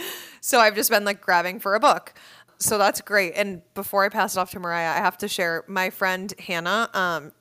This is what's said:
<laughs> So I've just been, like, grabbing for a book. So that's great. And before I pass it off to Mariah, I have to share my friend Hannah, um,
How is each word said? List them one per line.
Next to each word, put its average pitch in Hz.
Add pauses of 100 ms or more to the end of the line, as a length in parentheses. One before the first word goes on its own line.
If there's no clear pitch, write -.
<laughs> - (340)
So 254
I've 214
just 208
been, 208
like, 202
grabbing 180
for 196
a 220
book. 226 (460)
So 214
that's 202
great. 196
And 196 (120)
before 196
I 202
pass 202
it 185
off 185
to 202
Mariah, 170
I 143
have 180
to 202
share 170
my 190
friend 190
Hannah, 185
um, 170